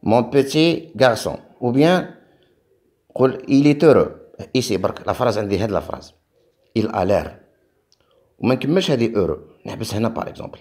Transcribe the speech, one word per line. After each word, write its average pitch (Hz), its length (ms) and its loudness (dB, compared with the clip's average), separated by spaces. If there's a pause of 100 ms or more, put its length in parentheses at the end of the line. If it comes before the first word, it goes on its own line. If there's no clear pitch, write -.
mon 117 220 2
petit 143 720 0
garçon. 110 420 0 (220)
Ou 123 120 -2
bien, 151 360 2 (1040)
قول, 127 340 0
il 139 180 4
est 147 180 2
heureux. - 480 4 (220)
Ici, 117 220 -2
برك, 95 300 -4
la 101 60 -4
phrase 117 260 -2
عندي 101 200 -2
هاد 107 120 -2
la 90 100 -2
phrase. - 340 -14 (600)
Il 110 140 -2
a 95 160 -2
l'air. 92 220 0 (1120)
وما 123 160 2
نكملش 175 360 -2
هذه 117 220 0
heureux. 87 540 -4
نحبس 104 280 -10
هنا, 113 200 -2
par - 140 -8
exemple. - 320 -16